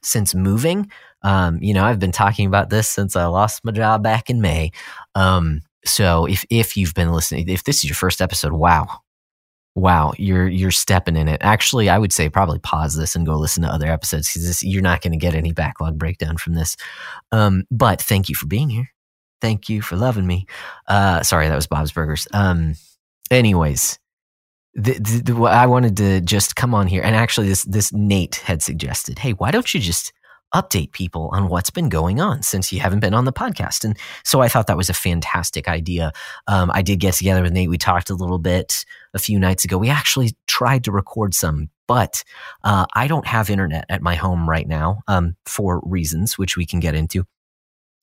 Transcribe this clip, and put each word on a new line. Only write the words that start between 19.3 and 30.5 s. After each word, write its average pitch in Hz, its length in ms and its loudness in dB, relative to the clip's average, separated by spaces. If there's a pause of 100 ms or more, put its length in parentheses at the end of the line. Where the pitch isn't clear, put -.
Thank 110 300 -2
you 107 120 -2
for 87 140 -6
loving 107 320 0
me. 90 180 -2 (440)
Uh, 98 340 4
sorry, 78 240 2
that 78 80 0
was 76 120 -2
Bob's 76 260 -2
Burgers. 78 400 -4
Um, 87 420 0 (560)
anyways, 90 680 2 (760)
the, 120 260 -2
the, 110 240 0
the, 120 120 0
wh-, 117 180 4
I 123 140 8
wanted 123 280 4
to 98 240 2
just 92 380 0
come 123 180 0
on 101 120 2
here, 90 140 0
and 110 140 2
actually 110 320 2
this, 95 160 0
this 98 300 0
Nate 101 420 0
had 80 260 -4
suggested, - 580 -6
"Hey, 131 120 -2
why 117 200 -2
don't 240 220 0
you 175 60 -2
just 87 320 -2 (420)